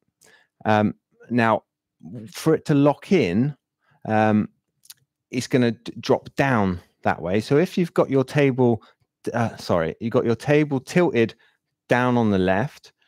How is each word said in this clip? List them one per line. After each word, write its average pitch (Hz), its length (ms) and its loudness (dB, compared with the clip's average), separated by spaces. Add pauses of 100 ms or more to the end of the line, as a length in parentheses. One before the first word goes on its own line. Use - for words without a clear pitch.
(640)
Um, 107 300 2 (360)
now, 113 320 0 (680)
for - 240 -2
it - 120 -4
to 156 80 0
lock 143 380 0
in, 127 440 0 (520)
um, 107 400 2 (840)
it's 123 160 -6
gonna 123 260 0
d-, - 280 -14
drop - 360 -2
down 107 440 0 (220)
that - 180 -2
way. 92 200 -2
So 143 180 0
if 180 200 -2
you've 170 160 -4
got - 160 0
your 135 140 0
table, 127 580 0 (500)
uh, 117 240 -4
sorry, 82 440 -2
you've 113 120 -6
got 127 120 0
your 117 100 0
table 147 460 0
tilted 131 540 0 (540)
down 123 280 2
on 113 140 2
the 98 80 2
left, 95 540 -2 (160)